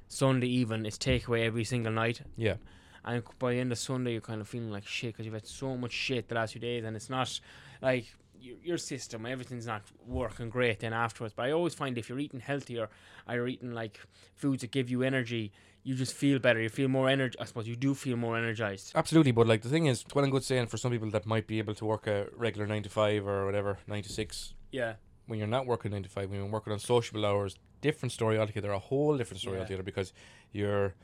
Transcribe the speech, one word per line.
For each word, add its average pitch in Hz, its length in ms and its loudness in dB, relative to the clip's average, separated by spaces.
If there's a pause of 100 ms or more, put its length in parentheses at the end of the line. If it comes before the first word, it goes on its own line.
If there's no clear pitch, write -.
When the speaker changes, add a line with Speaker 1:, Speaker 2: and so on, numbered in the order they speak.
Speaker 1:
Sunday 131 400 2
even, 113 360 2
it's 107 140 -6
takeaway 117 480 2
every 113 160 0
single 113 300 0
night. 113 280 2 (160)
Speaker 2:
Yeah. 110 200 2 (480)
Speaker 1:
And 117 180 -2
c-, - 160 -16
by 123 160 2
the 123 60 2
end 127 100 0
of 117 80 -2
Sunday, 127 340 -2
you're 110 80 -2
kind 110 200 -6
of 101 80 -8
feeling 117 220 -6
like 101 160 -8
shit - 300 -6
'cause 110 80 -8
you've 110 100 -8
had 110 120 -8
so 135 300 -6
much 123 160 -4
shit - 360 -2
the 117 60 -6
last 113 180 0
few 117 80 -10
days, 120 240 -2
and 110 120 -4
it's 107 120 -10
not, 131 320 -2 (400)
like, 127 320 0 (260)
your, 123 240 -16
your 170 160 -2
system, 120 460 -8
everything's 123 420 -6
not 107 160 -4 (220)
working 120 460 -4
great 120 300 2
then 113 120 -2
afterwards. 113 400 -2
But 117 140 -2
I 139 60 2
always 165 220 2
find 135 220 -4
if 117 120 -6
you're 123 100 -6
eating 143 220 -6
healthier, 120 480 -4 (400)
or 117 60 -4
you're 123 140 0
eating, 123 240 -6
like, 113 280 -6 (340)
foods 139 280 0
that 113 100 -8
give 127 180 0
you 127 140 2
energy, 120 480 0 (320)
you 131 100 -2
just 127 200 -2
feel 139 260 4
better. 113 200 6
You 113 80 0
feel 135 200 0
more 131 180 4
energ-, 131 320 2
I 117 60 -6
suppose 110 240 -8
you 117 80 -6
do 135 180 2
feel 131 220 -2
more 117 200 0
energized. 113 600 -2
Speaker 2:
Absolutely, 156 340 6
but, 117 160 8
like, 113 160 6
the 117 60 -6
thing 160 180 4
is, 127 160 2
it's - 100 -16
well 143 120 4
and 139 80 2
good 135 100 2
saying 127 240 2
for 113 100 -6
some 123 140 0
people 110 200 0
that 107 140 0
might 110 220 0
be 110 140 0
able 107 160 -2
to - 80 -8
work 107 240 0
a 101 260 2
regular 104 320 0
nine 107 160 0
to 101 80 -8
five 104 340 4
or 98 220 0
whatever, 98 400 0
nine 104 160 -4
to - 100 -10
six. - 420 -6 (180)
Speaker 1:
Yeah. 117 220 -4 (320)
Speaker 2:
When 113 120 -4
you're 107 100 -2
not 127 180 0
working 113 260 -2
nine 101 100 -4
to 95 60 -10
five, 98 220 -4
when 101 100 -4
you're 98 80 -6
working 107 240 -2
on 104 80 -2
sociable 113 440 2
hours, 101 320 2 (240)
different 139 320 0
story 110 240 2
altogether, 104 360 0
a 98 80 0
whole 147 360 2
different 113 240 -4
story 95 160 -4
Speaker 1:
Yeah. 92 60 -2
Speaker 2:
altogether, 92 220 -4
because 98 280 -4 (400)
you're, 101 520 2